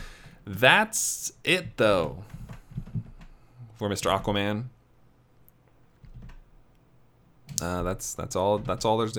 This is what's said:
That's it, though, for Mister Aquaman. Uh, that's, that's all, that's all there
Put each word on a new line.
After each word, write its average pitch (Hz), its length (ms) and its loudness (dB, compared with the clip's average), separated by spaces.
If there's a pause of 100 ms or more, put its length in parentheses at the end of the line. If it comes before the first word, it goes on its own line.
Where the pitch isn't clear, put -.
(440)
That's 139 840 2 (140)
it, 165 320 0
though, 95 480 4 (1500)
for 107 120 -2
Mister 98 220 0
Aquaman. 101 560 0 (3000)
Uh, 90 220 0
that's, 90 300 -4
that's - 220 -6
all, 98 220 4
that's 104 260 -4
all 110 140 4
there 113 100 2 (120)